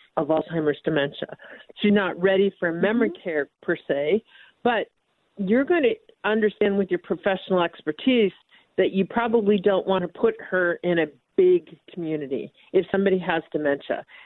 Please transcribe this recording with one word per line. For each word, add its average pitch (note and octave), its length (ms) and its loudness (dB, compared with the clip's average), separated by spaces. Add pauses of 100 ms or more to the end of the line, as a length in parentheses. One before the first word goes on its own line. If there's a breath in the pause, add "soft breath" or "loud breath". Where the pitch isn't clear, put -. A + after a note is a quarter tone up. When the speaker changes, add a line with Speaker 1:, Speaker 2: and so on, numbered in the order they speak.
(180)
Speaker 1:
of D#3 100 -2
Alzheimer's D#3 560 -2
dementia. - 540 -4 (380 loud breath)
She's G#3 180 2
not F#3+ 280 0
ready F#3+ 280 4 (100)
for F3 120 -2
memory G#3 380 0
Speaker 2:
Mm-hmm. E4+ 140 -14
Speaker 1:
care D3+ 260 -4 (120)
per E3+ 160 -2 (100)
se, D3+ 360 0 (400 soft breath)
but A#3 240 0 (500)
you're G#3 260 2
gonna C#4+ 300 2 (320)
understand G#3 520 0
with F#3+ 120 0
your F3+ 100 -2
professional F#3 640 -2
expertise F#3+ 720 0 (460 soft breath)
that F#3 140 2
you F#3+ 140 0
probably A3 520 0
don't F#3+ 300 0
wanna F#3 200 0
put A3+ 340 -2
her F3 420 -2
in F3 160 0
a D#3 80 0 (300)
big F3+ 400 4 (160)
community D3+ 580 -6 (200 soft breath)
if F#3 200 2
somebody F#3+ 260 2
has E3 340 -2
dementia, C#3+ 540 -2 (200 loud breath)